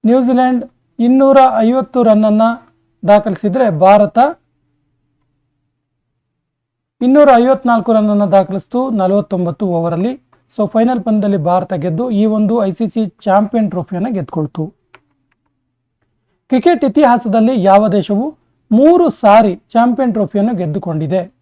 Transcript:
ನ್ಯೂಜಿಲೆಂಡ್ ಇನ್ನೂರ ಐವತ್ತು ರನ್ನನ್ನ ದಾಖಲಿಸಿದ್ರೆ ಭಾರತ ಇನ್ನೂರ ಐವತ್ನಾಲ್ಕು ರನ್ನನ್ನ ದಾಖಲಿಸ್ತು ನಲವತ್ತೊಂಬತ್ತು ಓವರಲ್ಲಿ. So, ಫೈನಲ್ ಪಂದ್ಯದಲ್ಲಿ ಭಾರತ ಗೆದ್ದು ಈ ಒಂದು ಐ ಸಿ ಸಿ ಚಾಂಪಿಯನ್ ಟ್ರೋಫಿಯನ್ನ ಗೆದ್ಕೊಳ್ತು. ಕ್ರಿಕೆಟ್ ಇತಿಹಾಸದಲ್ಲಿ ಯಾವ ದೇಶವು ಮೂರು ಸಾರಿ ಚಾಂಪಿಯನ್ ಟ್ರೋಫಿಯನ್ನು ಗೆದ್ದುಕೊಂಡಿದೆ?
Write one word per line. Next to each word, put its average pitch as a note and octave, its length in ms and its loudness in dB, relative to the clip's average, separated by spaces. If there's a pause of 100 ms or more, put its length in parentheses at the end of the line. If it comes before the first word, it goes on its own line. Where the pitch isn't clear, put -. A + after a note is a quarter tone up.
ನ್ಯೂಜಿಲೆಂಡ್ B3+ 600 0 (340)
ಇನ್ನೂರ C4+ 380 2 (200)
ಐವತ್ತು B3 460 0
ರನ್ನನ್ನ G#3+ 380 2 (680)
ದಾಖಲಿಸಿದ್ರೆ G#3 640 0
ಭಾರತ G3 480 2 (2750)
ಇನ್ನೂರ C#4 360 4
ಐವತ್ನಾಲ್ಕು A#3+ 560 0
ರನ್ನನ್ನ G#3 320 0
ದಾಖಲಿಸ್ತು G3 640 -2
ನಲವತ್ತೊಂಬತ್ತು F#3+ 760 -4
ಓವರಲ್ಲಿ. E3+ 540 -4 (360)
So, G#3 120 -2
ಫೈನಲ್ A#3 340 -2
ಪಂದ್ಯದಲ್ಲಿ G#3 340 -2
ಭಾರತ F3+ 360 -2
ಗೆದ್ದು F3+ 380 -6
ಈ G#3 140 0
ಒಂದು G#3+ 380 0
ಐ G3 80 -2
ಸಿ A3 160 -6
ಸಿ A3 180 -4
ಚಾಂಪಿಯನ್ G#3 640 -2
ಟ್ರೋಫಿಯನ್ನ F3+ 380 -8
ಗೆದ್ಕೊಳ್ತು. D#3+ 760 -8 (1600)
ಕ್ರಿಕೆಟ್ C4 360 0
ಇತಿಹಾಸದಲ್ಲಿ A#3+ 800 0
ಯಾವ G3 240 4
ದೇಶವು G#3 500 -4 (340)
ಮೂರು D#4+ 380 4
ಸಾರಿ G#3 460 2
ಚಾಂಪಿಯನ್ A#3+ 580 -2
ಟ್ರೋಫಿಯನ್ನು G#3 420 -2
ಗೆದ್ದುಕೊಂಡಿದೆ? E3+ 840 -6